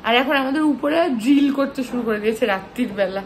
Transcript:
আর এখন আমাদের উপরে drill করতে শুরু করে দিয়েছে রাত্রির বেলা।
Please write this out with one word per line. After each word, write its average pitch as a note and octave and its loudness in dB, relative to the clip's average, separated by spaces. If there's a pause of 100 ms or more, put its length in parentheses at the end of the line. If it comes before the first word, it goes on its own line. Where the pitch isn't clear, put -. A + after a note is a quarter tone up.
আর A3+ 2
এখন C4+ 2
আমাদের C4+ 0
উপরে D4+ 0
drill C4+ 4
করতে C4+ -2
শুরু B3 -6
করে G#3+ -2
দিয়েছে A3 0
রাত্রির G3+ -4
বেলা। G3 -2